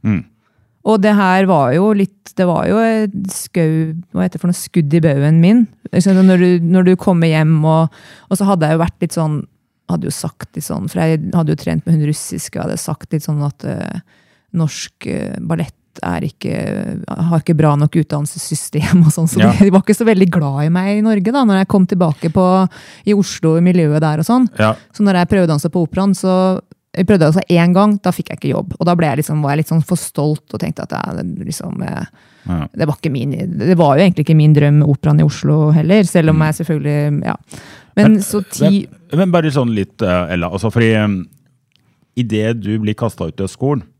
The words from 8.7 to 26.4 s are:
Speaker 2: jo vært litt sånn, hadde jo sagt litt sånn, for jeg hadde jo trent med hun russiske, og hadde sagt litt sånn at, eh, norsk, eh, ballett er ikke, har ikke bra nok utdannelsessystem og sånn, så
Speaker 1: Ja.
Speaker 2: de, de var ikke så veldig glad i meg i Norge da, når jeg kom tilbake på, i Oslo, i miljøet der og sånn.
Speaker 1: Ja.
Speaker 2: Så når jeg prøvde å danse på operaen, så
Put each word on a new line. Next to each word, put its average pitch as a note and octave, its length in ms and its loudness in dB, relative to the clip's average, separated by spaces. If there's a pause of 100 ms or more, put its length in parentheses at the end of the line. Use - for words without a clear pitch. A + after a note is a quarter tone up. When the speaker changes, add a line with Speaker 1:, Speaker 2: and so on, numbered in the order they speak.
Speaker 2:
jo E3 80 0
vært - 160 -8
litt E3+ 100 -4
sånn, D#3 260 -2 (520)
hadde - 180 -4
jo - 20 -4
sagt - 460 -12
litt D#3 80 -10
sånn, - 240 -8
for F3 120 -4
jeg D#3+ 200 0 (140)
hadde D#3+ 180 0
jo D#3 40 -2
trent D#3+ 280 -6
med E3 140 0
hun D3 100 0
russiske, - 480 -8
og - 80 -6
hadde - 160 -6
sagt - 320 -10
litt D3+ 160 -4
sånn D3 160 -2
at, - 200 -8
eh, E2 360 -8 (560)
norsk, - 500 -6
eh, - 340 -6
ballett D#3+ 340 -6 (260)
er F2 220 -6
ikke, - 300 -8 (560)
har E3 320 -2
ikke D#3+ 180 0
bra D#3 160 2
nok D3 240 0
utdannelsessystem D3+ 1040 -2
og D#3 80 6
sånn, E3 160 -2
så - 140 -2
Speaker 1:
Ja. G#3+ 100 6
Speaker 2:
de, - 140 4
de G3 100 6
var F#3+ 80 6
ikke G#3+ 160 2
så A#3 80 -2
veldig G3 240 4
glad D3 360 -2
i - 20 0
meg F#3+ 300 0
i - 40 0
Norge G#3+ 300 0
da, C#4 120 2
når G3 200 4
jeg - 40 -4
kom F#3+ 220 4
tilbake E3+ 400 0
på, F#3 140 2 (600)
i G#3 100 2
Oslo, E3 420 0
i E3+ 80 2
miljøet E3 360 2
der D3+ 200 0
og D#3+ 80 0
sånn. B3 180 4 (140)
Speaker 1:
Ja. G#2+ 140 2 (180)
Speaker 2:
Så - 100 -4
når G3 160 4
jeg F3 100 0
prøvde F#3 200 2
å - 80 0
danse D#3+ 180 -4
på F3+ 80 0
operaen, G3 320 -2
så F#3 460 0 (340)